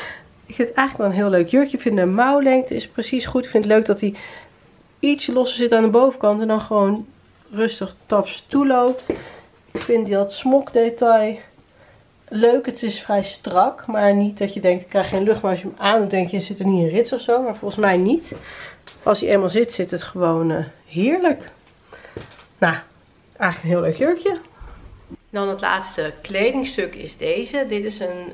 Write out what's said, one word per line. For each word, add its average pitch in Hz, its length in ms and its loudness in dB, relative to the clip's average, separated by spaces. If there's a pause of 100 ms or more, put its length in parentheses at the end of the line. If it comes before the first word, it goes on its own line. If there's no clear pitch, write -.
(500)
Ik 220 60 -18
vind 233 120 0
het 233 100 -6
eigenlijk 269 200 0
wel 214 80 0
een 196 180 2
heel 190 160 4
leuk 170 80 2
jurkje. 269 300 2
Ik - 60 -14
vind 214 120 0
de 180 100 4
mouwlengte 262 680 2
is - 120 -8
precies - 380 -4
goed. 254 180 -2
Ik 254 60 -12
vind 214 140 4
het 208 100 4
leuk 220 120 6
dat 202 160 0
hij 202 120 -2 (840)
iets 285 280 0
losser 247 300 0
zit 233 160 2
aan 220 100 6
de 220 60 4
bovenkant 233 520 4
en 220 60 0
dan 214 140 0
gewoon 208 460 0 (440)
rustig 220 440 -4 (100)
taps - 420 -2
toeloopt. 254 600 2 (640)
Ik - 100 -8
vind 226 280 0
dat 196 240 0
smokdetail 233 1080 2 (880)
leuk. 233 360 2
Het 247 180 -8
is 208 180 -6
vrij 202 220 0
strak, - 640 0
maar 208 260 4
niet 202 240 0
dat 196 160 -4
je 196 60 -8
denkt, 185 240 2
"Ik - 60 -20
krijg 190 200 0
geen 196 140 -2
lucht." 214 180 2
Maar 196 100 0
als 185 100 -2
je 190 60 -10
hem - 100 -10
aandoet, 202 340 0
denk 185 180 0
je, 202 80 -4
"Er 175 60 -4
zit 190 160 -10
er 190 60 -4
niet 185 180 4
een 160 60 2
rits 226 240 0
of 233 80 -4
zo." 240 200 2
Maar 226 140 -4
volgens 202 260 -6
mij 190 160 4
niet. 233 380 0 (680)
Als 208 160 2
hij - 100 -2
eenmaal 196 200 2
zit, 233 240 0
zit 175 180 -4
het 175 120 -6
gewoon, 165 480 0
eh, 160 140 -4 (200)
heerlijk. 294 640 0 (1080)
Nou, 170 180 0 (600)
eigenlijk 180 260 -2
een 170 160 2
heel 165 100 0
leuk 160 80 -4
jurkje. 339 420 0 (880)
Dan 202 180 -4
het 196 140 -6
laatste 180 600 -4
kledingstuk 214 720 -2
is - 220 -16
deze. 240 520 -4
Dit 208 160 -4
is 214 140 -10
een, 180 340 -8